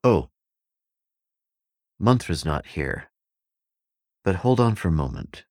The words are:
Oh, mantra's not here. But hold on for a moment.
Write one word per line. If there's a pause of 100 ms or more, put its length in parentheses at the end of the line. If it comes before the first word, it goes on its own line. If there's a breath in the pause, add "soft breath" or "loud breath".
Oh, (1700)
mantra's
not
here. (1120)
But
hold
on
for
a
moment.